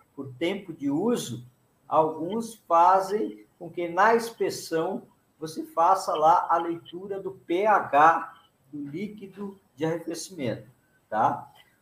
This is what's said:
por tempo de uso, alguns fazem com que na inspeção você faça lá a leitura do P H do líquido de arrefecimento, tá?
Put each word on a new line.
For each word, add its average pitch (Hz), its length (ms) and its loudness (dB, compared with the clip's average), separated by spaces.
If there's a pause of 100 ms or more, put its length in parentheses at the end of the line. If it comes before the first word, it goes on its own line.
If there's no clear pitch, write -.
(140)
por 131 240 -12
tempo 180 340 -4
de 143 180 -6
uso, 170 560 -2 (420)
alguns 160 680 0 (140)
fazem 190 760 2 (120)
com 170 120 -12
que 175 180 -6
na 202 260 4
inspeção 185 880 -2 (360)
você 156 260 -10
faça 180 500 2
lá 160 340 4
a 165 80 2
leitura 175 640 -6
do 180 120 -10
P 185 340 -2
H 165 640 4 (400)
do 143 160 -12
líquido 196 680 -12 (180)
de 139 80 -4
arrefecimento, 160 840 -6 (380)
tá? - 420 0 (320)